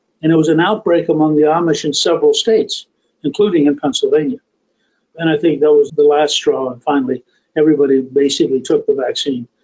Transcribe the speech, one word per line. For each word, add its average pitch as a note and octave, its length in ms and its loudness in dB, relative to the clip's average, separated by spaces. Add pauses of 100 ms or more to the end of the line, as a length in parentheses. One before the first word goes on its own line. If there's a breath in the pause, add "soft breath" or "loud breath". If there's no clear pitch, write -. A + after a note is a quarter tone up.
(220)
and D#3 100 2
it E3 40 4
was D#3 140 2
an D#3+ 100 2
outbreak F3 480 -2
among D#3 300 0
the D3+ 60 4
Amish D#3+ 420 0
in D3 80 -4
several - 400 0
states, - 520 -2 (380)
including E3+ 440 0
in C#3+ 120 0
Pennsylvania. D3 600 -2 (760)
And E3 140 -4
I D#3 80 0
think D3+ 240 -2
that D3+ 100 4
was C#3+ 200 2
the D3 120 2
last D3 300 2
straw, C3 380 -2
and A#2+ 120 -16
finally C3 400 -2 (340)
everybody C#3+ 440 2
basically C3+ 580 -2
took - 260 -2
the C#3+ 80 0
vaccine B2 540 -6 (160)